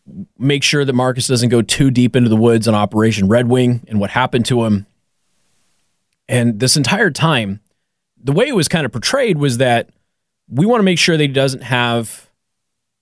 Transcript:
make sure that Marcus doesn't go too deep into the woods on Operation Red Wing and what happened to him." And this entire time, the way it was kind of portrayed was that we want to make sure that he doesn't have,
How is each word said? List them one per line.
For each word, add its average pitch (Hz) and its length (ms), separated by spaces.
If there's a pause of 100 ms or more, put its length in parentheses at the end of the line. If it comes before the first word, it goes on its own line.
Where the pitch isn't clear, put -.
(400)
make 139 240
sure 143 220
that 131 80
Marcus 127 340
doesn't 123 220
go 117 120
too 135 300
deep 123 240
into 123 140
the 110 80
woods 113 280
on 113 80
Operation 104 540
Red 120 220
Wing 123 400
and 110 100
what 98 100
happened 123 360
to 120 180
him." 104 220 (1400)
And 117 320
this 131 160
entire 196 320
time, 123 500 (640)
the 131 80
way 208 160
it 285 80
was 170 140
kind 160 160
of 117 80
portrayed 185 440
was 139 200
that 120 320 (580)
we 135 180
want 240 140
to 202 60
make 185 120
sure 165 200
that 151 60
he 143 40
doesn't 135 360
have, 120 680 (720)